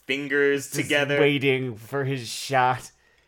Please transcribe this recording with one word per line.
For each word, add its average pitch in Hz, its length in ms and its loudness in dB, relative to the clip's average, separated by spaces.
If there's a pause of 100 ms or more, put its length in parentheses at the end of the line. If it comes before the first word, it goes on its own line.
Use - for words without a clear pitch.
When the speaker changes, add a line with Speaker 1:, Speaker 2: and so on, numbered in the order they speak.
Speaker 1:
fingers 143 640 0
Speaker 2:
Just - 80 -10
Speaker 1:
together. 143 440 0
Speaker 2:
waiting 131 580 2
for 135 280 -6
his 131 240 -6
shot, 127 640 0 (380)